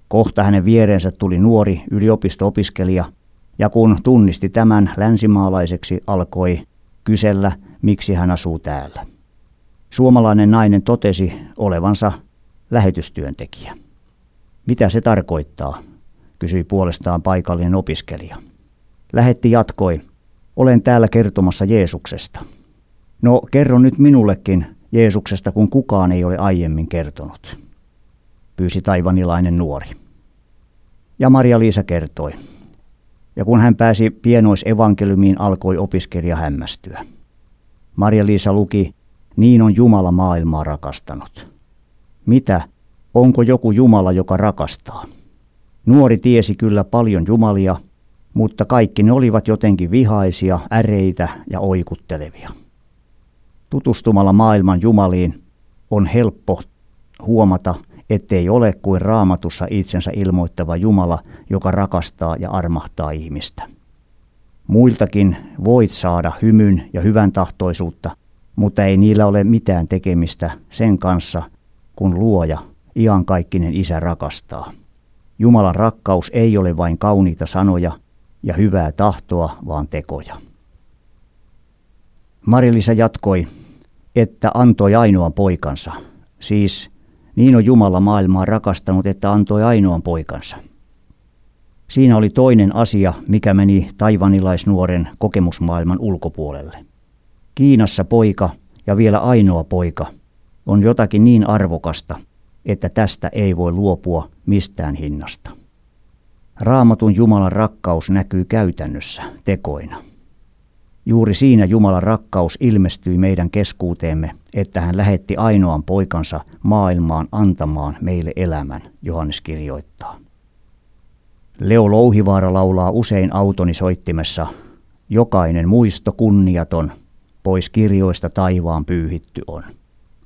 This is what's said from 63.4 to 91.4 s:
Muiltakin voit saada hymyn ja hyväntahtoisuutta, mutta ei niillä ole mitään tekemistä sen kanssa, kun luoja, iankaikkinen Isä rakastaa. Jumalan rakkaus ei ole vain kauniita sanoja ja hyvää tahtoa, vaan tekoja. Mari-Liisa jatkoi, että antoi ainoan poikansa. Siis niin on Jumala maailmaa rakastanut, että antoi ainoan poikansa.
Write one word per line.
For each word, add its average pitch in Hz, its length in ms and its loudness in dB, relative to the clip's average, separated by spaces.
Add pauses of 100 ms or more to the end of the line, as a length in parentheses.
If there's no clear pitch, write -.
Muiltakin 101 720 2 (280)
voit 113 260 4
saada 87 420 -4 (100)
hymyn 107 500 2
ja 92 80 -6
hyväntahtoisuutta, 92 1080 -2 (460)
mutta 104 280 0
ei 98 120 2
niillä 104 300 4
ole 101 180 2
mitään 98 440 0
tekemistä 87 640 -4 (200)
sen 104 280 0
kanssa, 90 440 -4 (540)
kun 92 220 -2
luoja, 87 400 0 (380)
iankaikkinen 95 800 0
Isä 85 260 -4
rakastaa. - 720 -10 (640)
Jumalan 110 360 4
rakkaus 98 600 -2
ei 113 240 2
ole 90 180 -2
vain 82 220 -2
kauniita 95 480 0
sanoja 90 460 -2 (500)
ja 87 120 -6
hyvää 90 380 0
tahtoa, 92 640 -4 (100)
vaan 73 220 -8
tekoja. 73 480 -12 (2000)
Mari-Liisa 117 460 2
jatkoi, 104 540 0 (680)
että 113 380 0
antoi 107 400 4
ainoan 95 380 2
poikansa. 82 600 -4 (480)
Siis 104 500 -4 (460)
niin 127 200 6
on 110 80 4
Jumala 101 360 4
maailmaa 95 440 2
rakastanut, 95 640 -2
että 98 260 -2
antoi 104 300 0
ainoan 98 400 2
poikansa. 80 540 -8 (1300)